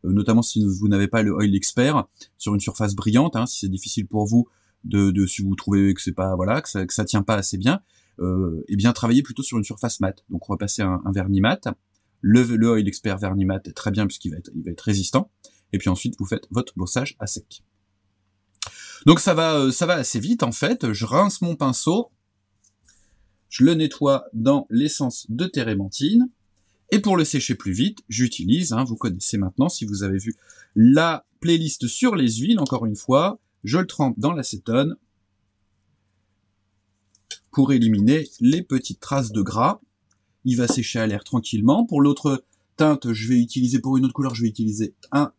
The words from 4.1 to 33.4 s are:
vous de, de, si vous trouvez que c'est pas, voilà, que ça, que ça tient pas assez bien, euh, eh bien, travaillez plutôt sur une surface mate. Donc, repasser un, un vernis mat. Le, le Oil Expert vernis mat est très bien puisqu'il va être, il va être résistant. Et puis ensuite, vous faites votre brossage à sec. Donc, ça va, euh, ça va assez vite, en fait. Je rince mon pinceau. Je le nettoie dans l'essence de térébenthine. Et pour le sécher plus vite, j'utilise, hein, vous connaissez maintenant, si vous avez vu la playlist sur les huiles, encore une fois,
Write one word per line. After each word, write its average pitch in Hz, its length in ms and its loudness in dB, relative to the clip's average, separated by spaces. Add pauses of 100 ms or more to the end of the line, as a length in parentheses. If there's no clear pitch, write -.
vous 117 220 4 (360)
de, 101 260 2
de, 95 160 2
si 101 160 -6
vous 98 120 0
trouvez 98 380 2
que 92 80 -4
c'est 92 120 -6
pas, 95 220 -2
voilà, 104 280 -2
que - 60 -14
ça, 95 180 -4
que - 80 -8
ça 104 100 0
tient 101 180 0
pas 110 120 0
assez 98 240 -4
bien, 135 240 0 (380)
euh, 90 480 -2
eh 101 80 -2
bien, 117 180 2
travaillez 120 280 2
plutôt 131 200 -8
sur 120 160 -4
une 104 60 0
surface - 360 -8
mate. - 300 -4
Donc, 87 140 -8
repasser 101 360 -6
un, 92 240 -2
un 98 80 -4
vernis 95 300 0
mat. 117 260 0 (540)
Le, 113 200 6
le 117 280 2
Oil 107 180 2
Expert 98 300 -4
vernis 95 260 -2
mat 95 240 -4
est - 60 -16
très - 160 -6
bien 104 160 0
puisqu'il - 240 -6
va 76 80 -10
être, - 160 -18
il - 100 -8
va 87 60 -8
être 85 100 -10
résistant. 98 500 -2 (440)
Et 98 40 0
puis 95 120 -2
ensuite, 92 280 -4
vous 101 60 -6
faites - 260 -8
votre - 260 -4
brossage 123 420 -6
à 107 80 -8
sec. - 360 -14 (1400)
Donc, 160 160 8
ça 185 140 2
va, 160 240 2
euh, 135 120 2
ça 123 140 -2
va 175 100 2
assez 131 240 -2
vite, 151 240 -2
en 120 100 -2
fait. 147 420 -2
Je 101 100 -4
rince 175 380 2
mon 170 140 -2
pinceau. 156 540 0 (1400)
Je - 140 2
le 170 100 6
nettoie 147 580 0
dans 135 380 2
l'essence 131 580 -2
de 120 160 -4
térébenthine. 139 840 0 (600)
Et 208 80 4
pour 202 160 2
le 160 80 4
sécher 131 320 -4
plus 98 160 -6
vite, 151 260 -2 (100)
j'utilise, 120 640 -2
hein, 120 120 0
vous 117 120 -6
connaissez 101 420 -4
maintenant, 98 300 0
si - 160 -6
vous 101 200 -6
avez 98 140 -2
vu 107 180 -8 (400)
la 147 500 6 (140)
playlist 165 480 0
sur 240 260 0
les 123 220 0
huiles, 185 240 0
encore 123 260 -2
une 107 80 -2
fois, 160 460 0 (240)